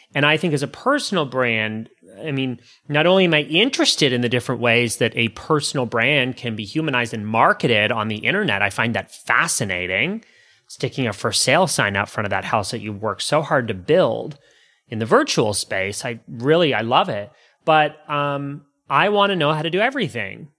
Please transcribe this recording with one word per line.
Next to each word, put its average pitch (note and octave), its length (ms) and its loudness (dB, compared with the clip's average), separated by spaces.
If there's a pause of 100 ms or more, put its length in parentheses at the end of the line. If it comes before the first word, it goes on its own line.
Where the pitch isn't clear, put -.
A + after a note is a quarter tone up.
(160)
And C#3+ 100 2
I D3+ 120 4
think D3+ 180 -2
as C#3 80 -2
a C#3 40 -6
personal A3 580 -2
brand, A2+ 640 -2 (300)
I D3+ 120 -8
mean, C3 280 -4 (280)
not D3 180 2
only F#3 200 6
am E3+ 100 4
I D3+ 60 4
interested D#3+ 720 2
in B2 100 0
the A#2+ 80 0
different A#2+ 300 -2
ways A#2 380 2
that A#2 180 0
a A#2 140 0
personal C#3+ 560 -2
brand B2+ 500 0
can A#2 200 -8
be G#2+ 100 -8
humanized B2 480 -2
and G#2+ 140 -6
marketed A#2 640 2
on A2 160 -2
the G#2+ 100 -4
internet, A#2 460 0
I G2+ 80 0
find A#2 240 -2
that F#2+ 160 -6
fascinating, A2+ 1120 -2 (440)
sticking - 380 -6
a G#2+ 80 -2
for A2 180 -4
sale D#3+ 360 2
sign G2+ 280 0
out G2+ 140 0
front G#2+ 160 -6
of G2 60 -4
that G2 140 -4
house G#2+ 260 -2
that A2+ 100 -8
you G#2 100 -8
worked G2+ 300 -6
so D3+ 220 0
hard C3+ 240 0
to G#2+ 80 -4
build, A#2+ 640 0 (500)
in A2 100 -6
the A2+ 60 -2
virtual C3+ 480 2
space. G2 500 -4
I A#2+ 240 -8
really, C#3+ 460 2
I G#2+ 80 0
love C#3 280 2
it. G#2 220 -6 (340)
But, D3+ 320 4 (120)
um, C#3+ 560 -4 (240)
I D#3 200 4
wanna G3+ 260 2
know D3+ 180 2
how D3+ 80 -4
to E3 80 -4
do F3 100 -2
everything. C#3+ 800 -4